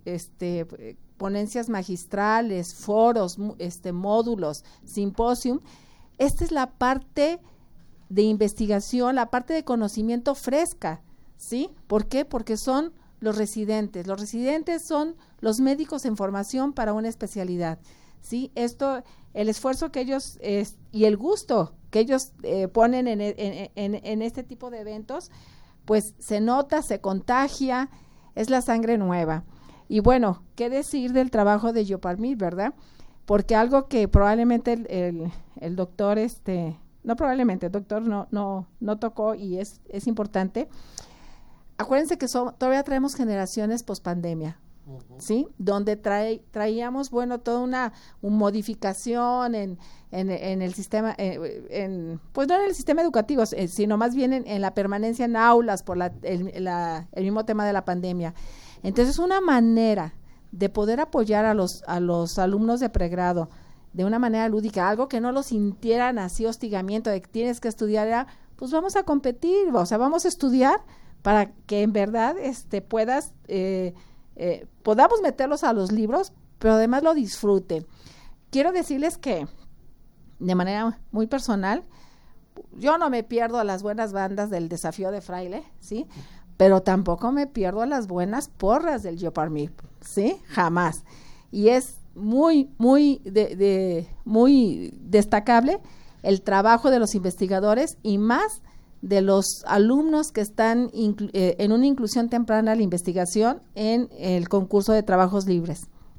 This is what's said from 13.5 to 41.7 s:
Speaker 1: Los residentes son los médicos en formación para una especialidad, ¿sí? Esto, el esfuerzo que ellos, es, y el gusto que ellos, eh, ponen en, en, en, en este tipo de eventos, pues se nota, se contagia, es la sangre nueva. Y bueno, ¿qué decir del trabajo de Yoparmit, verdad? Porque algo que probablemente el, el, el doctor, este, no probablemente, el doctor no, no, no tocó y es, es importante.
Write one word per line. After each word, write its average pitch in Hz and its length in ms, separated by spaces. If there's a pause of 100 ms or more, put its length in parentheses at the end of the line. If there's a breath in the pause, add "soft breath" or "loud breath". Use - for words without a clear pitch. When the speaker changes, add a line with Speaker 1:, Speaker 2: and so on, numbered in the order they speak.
Speaker 1:
Los 196 140
residentes 294 680
son 320 300 (240 soft breath)
los 220 180
médicos 277 460
en 226 100
formación 202 600
para 214 180
una 220 160
especialidad, 180 680 (420 soft breath)
¿sí? 254 340
Esto, 247 480 (300 soft breath)
el 214 160
esfuerzo 262 420
que 269 100
ellos, 269 420
es, 202 340 (160)
y 214 120
el 214 120
gusto 247 560 (180)
que 220 100
ellos, 262 320 (100)
eh, 190 260
ponen 240 400
en, 208 140
en, 202 520
en, 202 200
en 214 260
este 233 220
tipo 247 260
de 240 120
eventos, 214 500 (560 soft breath)
pues 214 320
se 208 240
nota, 277 400
se 226 180
contagia, 254 880 (460 soft breath)
es 220 160
la 254 100
sangre 226 380
nueva. 170 460 (440 soft breath)
Y 214 120
bueno, 226 420 (120)
¿qué 240 140
decir 254 460
del 254 160
trabajo 208 420
de 220 140
Yoparmit, 196 520
verdad? 190 360 (500 soft breath)
Porque 208 320
algo 269 320
que 220 180
probablemente 233 680
el, 226 160
el, 175 420 (280 soft breath)
el 170 160
doctor, 202 420
este, 180 600 (260)
no 233 120
probablemente, 247 500
el 180 60
doctor 208 300
no, 208 280
no, 196 360 (140)
no 214 180
tocó 220 360
y 185 240
es, - 300
es 196 180
importante. 208 600 (1080 loud breath)